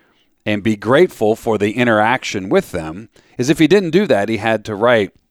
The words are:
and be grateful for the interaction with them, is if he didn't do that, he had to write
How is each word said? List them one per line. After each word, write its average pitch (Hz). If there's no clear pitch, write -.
and 104
be 110
grateful 113
for 110
the 104
interaction 113
with -
them, 85
is 127
if 156
he 156
didn't 180
do 190
that, 101
he 113
had 110
to 110
write 110